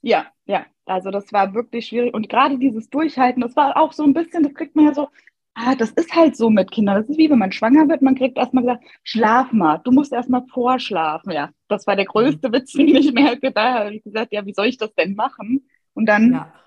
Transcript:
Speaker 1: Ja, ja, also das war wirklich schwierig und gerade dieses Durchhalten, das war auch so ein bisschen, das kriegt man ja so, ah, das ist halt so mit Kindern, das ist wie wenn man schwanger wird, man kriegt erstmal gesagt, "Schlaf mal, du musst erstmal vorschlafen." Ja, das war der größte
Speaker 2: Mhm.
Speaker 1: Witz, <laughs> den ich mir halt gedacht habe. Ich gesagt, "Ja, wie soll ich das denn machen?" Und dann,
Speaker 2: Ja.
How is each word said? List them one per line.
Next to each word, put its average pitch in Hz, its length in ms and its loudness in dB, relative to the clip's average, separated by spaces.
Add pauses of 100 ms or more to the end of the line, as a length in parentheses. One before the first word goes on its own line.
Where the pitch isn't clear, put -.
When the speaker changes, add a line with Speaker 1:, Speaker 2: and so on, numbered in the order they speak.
Speaker 1:
Ja, 208 240 0 (200)
ja, 185 200 -4 (200)
also 185 240 -6
das 202 220 -8
war 196 220 -2
wirklich 233 320 -8
schwierig 240 280 -4
und 214 140 -8
gerade 269 300 0
dieses 226 320 -2
Durchhalten, 254 520 -2
das 233 120 -8
war 277 220 0
auch 311 160 2
so 311 100 -8
ein 285 120 4
bisschen, 330 280 -4
das 285 120 -2
kriegt - 200 -12
man 302 120 6
ja 302 80 2
so, 294 140 -4 (460)
ah, 240 200 -2
das 233 180 -2
ist - 220 -4
halt 330 220 4
so 226 140 2
mit 190 200 2
Kindern, 202 300 0
das 220 80 -6
ist 302 100 -2
wie 311 120 4
wenn 277 80 4
man 196 140 0
schwanger 277 360 4
wird, 311 140 0
man 269 120 4
kriegt 254 240 -2
erstmal 247 260 0
gesagt, 240 200 -4 (180)
"Schlaf 226 500 0
mal, 160 320 2
du 247 80 0
musst 277 200 2
erstmal 247 400 -4
vorschlafen." 202 800 -4
Ja, 151 180 -6 (180)
das 202 180 -4
war 202 100 0
der 196 100 -2
größte 233 420 0
Speaker 2:
Mhm. 214 40 -4
Speaker 1:
Witz, 262 200 -2
<laughs> - 0 -
den - 240 4
ich 277 160 4
mir 277 140 4
halt 247 160 -2
gedacht 247 380 -2
habe. 208 140 -6
Ich 214 80 -16
gesagt, 214 300 -8
"Ja, 208 140 -8
wie 202 80 -12
soll 202 120 -2
ich 254 120 -4
das 220 160 -8
denn 185 220 -2
machen?" 240 520 -6 (240)
Und 220 140 -2
dann, 214 260 4
Speaker 2:
Ja. 247 200 -6 (140)